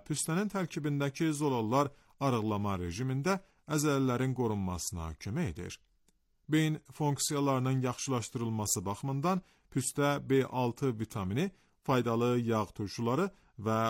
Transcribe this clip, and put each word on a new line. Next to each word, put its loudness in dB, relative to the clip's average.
püstənin -2
tərkibindəki -2
zolaqlar 2
arıqlama 0
rejimində -2
əzələlərin 2
qorunmasına -2
kömək -4
edir. -10
Beyin 2
funksiyalarının 2
yaxşılaşdırılması -2
baxımından 0
püstə 0
B 6
altı 0
vitamini, -2
faydalı 2
yağ 2
turşuları -2
və 0